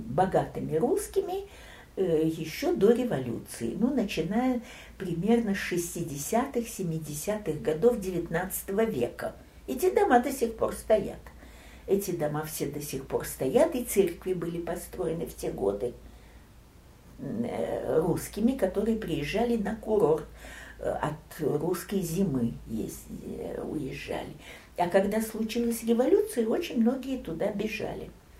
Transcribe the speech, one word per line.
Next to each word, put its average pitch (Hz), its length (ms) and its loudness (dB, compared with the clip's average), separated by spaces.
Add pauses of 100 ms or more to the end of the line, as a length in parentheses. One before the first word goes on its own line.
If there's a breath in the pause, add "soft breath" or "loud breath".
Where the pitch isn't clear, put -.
богатыми 143 680 2
русскими, 370 720 0 (480 loud breath)
э, 165 280 2
еще 175 480 0
до 208 200 8
революции, 135 880 -2
ну, 277 120 4
начиная 233 680 0 (360 loud breath)
примерно 196 600 2
с - 20 -2
шестидесятых, 180 1120 -2
семидесятых 160 920 -4
годов 208 360 4
девятнадцатого 185 880 -2
века. - 500 -2 (320 loud breath)
Эти 359 220 0
дома 359 320 6
до 269 100 0
сих 233 260 -2
пор 208 180 0
стоят. - 460 2 (640 loud breath)
Эти 196 240 2
дома 151 340 -2
все 156 220 -4
до 143 160 -6
сих 135 240 -8
пор 123 180 -2
стоят, 262 500 2
и 233 80 -2
церкви 185 520 2
были 170 260 -4
построены 170 640 -4
в - 100 -8
те - 160 -6
годы, 101 440 -2 (1200 loud breath)
э, - 800 -2
русскими, 202 540 2
которые 220 460 0
приезжали 190 580 0
на 214 200 -2
курорт, 165 500 2 (540 loud breath)
э, - 100 -2
от - 500 -4
русской 165 600 0
зимы 160 520 2 (140)
езд-, - 420 -6 (140)
э, - 400 -8
уезжали. - 720 -6 (420 loud breath)
А 175 120 2
когда 214 340 4
случилась 233 600 -2
революция, 247 640 4
очень 262 360 0
многие 262 360 2
туда 165 320 -4
бежали. - 600 -6 (300 loud breath)